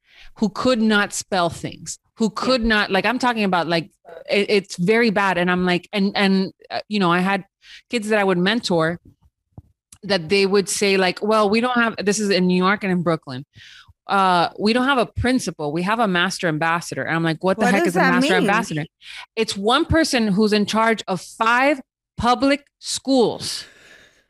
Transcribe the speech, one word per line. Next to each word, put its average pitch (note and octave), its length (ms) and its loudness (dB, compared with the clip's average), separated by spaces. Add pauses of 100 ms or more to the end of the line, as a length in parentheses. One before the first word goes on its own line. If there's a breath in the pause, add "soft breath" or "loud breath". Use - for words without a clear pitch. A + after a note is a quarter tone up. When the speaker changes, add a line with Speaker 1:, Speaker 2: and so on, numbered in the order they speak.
(360 soft breath)
Speaker 1:
who G#3+ 140 0
could B3+ 300 0
not G#3 320 2
spell F3 380 -2
things, - 480 -12 (200)
who A3+ 80 0
Speaker 2:
Yeah. G3+ 100 -2
Speaker 1:
could B3 280 0
not, G#3+ 280 0
like, F#3+ 140 0
I'm A#3+ 120 0
talking A#3+ 280 -2
about, F3+ 220 0
like, E3+ 220 -2 (400)
it, G#3 200 0
it's G3+ 280 0
very A3 320 2
bad. F#3+ 300 0
And F3+ 100 0
I'm F3+ 160 0
like, F3 260 -2
and, G3+ 240 0
and, F#3+ 380 0 (160)
uh, - 180 -8
you G#3 120 -2
know, F3 120 2
I F3+ 80 2
had F#3+ 260 -2 (440 loud breath)
kids G#3 200 -4
that G#3+ 100 2
I G3+ 40 0
would F#3 140 2
mentor F3 600 0 (1040)
that F3+ 260 -2
they G3 160 4
would G3 240 2
say, G3 280 0
like, F3+ 260 0
"Well, G#3+ 260 2
we A3+ 120 2
don't B3 140 -2
have," A3+ 200 2
this G3+ 240 -2
is G#3 100 -2
in F3+ 160 2
New F3+ 120 2
York F#3+ 260 0
and F#3+ 80 -2
in F3+ 120 0
Brooklyn, D3 420 -4 (600 loud breath)
uh, F#3 420 2 (100)
"we A3 140 2
don't B3 120 0
have C#4 120 2
a A3 80 0
principal. F#3 640 -4
We E3+ 120 -2
have G#3+ 160 -2
a G#3+ 100 2
master F3+ 400 -2
ambassador." E3 540 -4
And D#3 120 -4
I'm E3 80 0
like, D#3+ 180 -2
"What F#3+ 160 0
the A3 80 -2
Speaker 2:
What A#3+ 80 4
Speaker 1:
heck F4 120 2
Speaker 2:
does E3+ 80 0
Speaker 1:
is - 20 -6
a F#4 40 2
Speaker 2:
that - 160 4
Speaker 1:
master C#4 180 2
Speaker 2:
mean? - 100 2
Speaker 1:
ambassador?" G3 420 -2 (520 loud breath)
It's A3 180 -2
one A#3+ 300 0
person C#4+ 420 2
who's G#3 240 2
in G#3 140 2
charge A3 420 0
of F#3 140 -4
five B3+ 580 0 (380)
public B3 480 2 (140)
schools, - 840 -2 (680 loud breath)